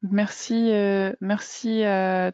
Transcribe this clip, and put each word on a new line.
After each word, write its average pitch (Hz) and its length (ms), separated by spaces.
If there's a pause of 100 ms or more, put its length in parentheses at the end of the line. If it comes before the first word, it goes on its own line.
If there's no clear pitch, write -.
Merci, 208 720
euh, 196 480
merci 214 640
à 190 480